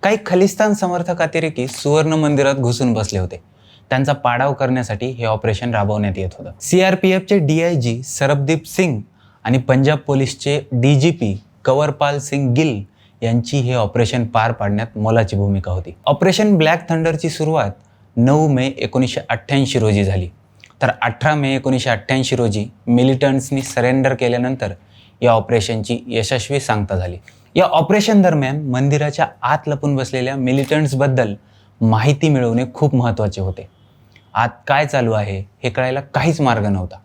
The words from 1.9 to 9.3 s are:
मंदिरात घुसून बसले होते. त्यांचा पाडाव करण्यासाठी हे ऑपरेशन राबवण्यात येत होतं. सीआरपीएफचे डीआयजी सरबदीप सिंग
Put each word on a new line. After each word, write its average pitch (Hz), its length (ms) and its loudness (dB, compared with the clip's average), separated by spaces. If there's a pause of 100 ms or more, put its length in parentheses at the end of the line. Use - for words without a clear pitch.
मंदिरात 143 420 2
घुसून 120 380 0
बसले 104 260 -2
होते. 90 240 -6 (460)
त्यांचा 135 240 2
पाडाव 127 400 0
करण्यासाठी 123 540 -2
हे 120 180 -6
ऑपरेशन 113 480 -2
राबवण्यात 104 440 0
येत 95 200 -4
होतं. - 140 -14 (100)
सीआरपीएफचे 190 760 2
डीआयजी 143 640 0
सरबदीप 143 600 -2
सिंग 151 360 -2 (420)